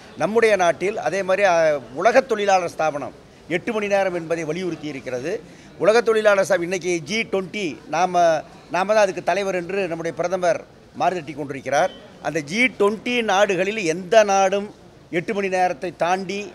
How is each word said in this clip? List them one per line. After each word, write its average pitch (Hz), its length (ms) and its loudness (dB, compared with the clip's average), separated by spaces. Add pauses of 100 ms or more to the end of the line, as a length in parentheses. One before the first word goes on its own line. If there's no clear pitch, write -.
(180)
நம்முடைய 220 380 2
நாட்டில் 180 400 0
அதே - 260 -2
மாதிரி, 190 260 0
அ, 160 320 4 (140)
உலக 202 260 4
தொழிலாளர் 196 540 0
ஸ்தாபனம் 143 400 -4 (340)
எட்டு 180 240 -4
மணி 214 140 -4
நேரம் 196 280 0
என்பதை 165 300 -4
வலியுறுத்தி 160 480 -6
இருக்கிறது. 131 400 -6 (460)
உலக 208 220 4
தொழிலாளர் 208 440 4
ஸ்தாபனம் 170 240 0
இன்னைக்கு 180 240 -2 (120)
ஜி 190 180 -4
ட்வென்டி, 196 440 -4 (280)
நாம, 170 480 2 (280)
நாம 190 240 0
தான் 214 80 6
அதுக்கு 185 200 0
தலைவர் 185 380 -2
என்று 190 260 -4
நம்முடைய 165 300 -6
பிரதமர் 175 440 0 (340)
மாறுதட்டி 160 380 -2
கொண்டிருக்கிறார். 143 580 -2 (320)
அந்த 156 180 -4
ஜி 151 200 -4 (180)
ட்வென்டி 208 440 0
நாடுகளில் 196 580 2 (140)
எந்த 185 300 -2
நாடும் 196 440 2 (420)
எட்டு 175 240 -4
மணி 196 140 -2
நேரத்தை 180 480 0
தாண்டி 190 580 -2